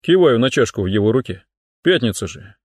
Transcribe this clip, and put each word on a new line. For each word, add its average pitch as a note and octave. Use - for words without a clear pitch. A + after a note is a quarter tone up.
Киваю E3
на B2+
чашку A#2
в F#2
его G2+
руке. A#2
Пятница B2+
же. -